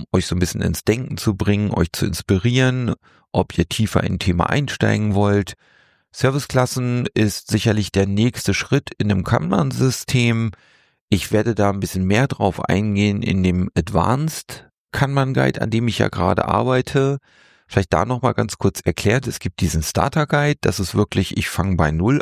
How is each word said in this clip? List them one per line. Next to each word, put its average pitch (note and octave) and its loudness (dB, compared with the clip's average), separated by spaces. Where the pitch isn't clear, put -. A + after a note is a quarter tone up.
euch F#2 0
so - -4
ein F2+ 0
bisschen F2+ -2
ins F2+ -2
Denken A2+ -2
zu G2+ 0
bringen, G2+ 0
euch E2+ 0
zu - -4
inspirieren, A#2+ 0
ob - -2
ihr F2 2
tiefer G2+ 0
in - -2
ein F2+ -2
Thema F2 0
einsteigen G#2+ 0
wollt. G2+ 0
Serviceklassen B2+ 0
ist G#2 0
sicherlich G#2+ 0
der G2 2
nächste G2+ 0
Schritt - -2
in G#2 0
einem F#2+ 0
Kanban-System. B2 0
Ich - 0
werde G#2+ 2
da G2+ 2
ein G2 -2
bisschen F#2+ -2
mehr G#2 2
drauf - -2
eingehen G2+ 0
in F#2+ 0
dem F2+ 2
Advanced G2+ -2
Kanban C3+ 0
Guide, C3 0
an A2+ -2
dem A2+ 2
ich G#2+ 0
ja G#2+ 2
gerade F2+ 0
arbeite. B2+ 0
Vielleicht - -2
da E2+ 2
nochmal A#2+ 0
ganz A2+ -2
kurz - 0
erklärt, F#2+ 0
es D#2+ -6
gibt - -8
diesen D#2+ 0
Starter B2+ 0
Guide, D3 0
das - 0
ist F#2+ -4
wirklich, G2+ 0
ich - -2
fange F#2 -2
bei D#2 2
Null F#2+ 2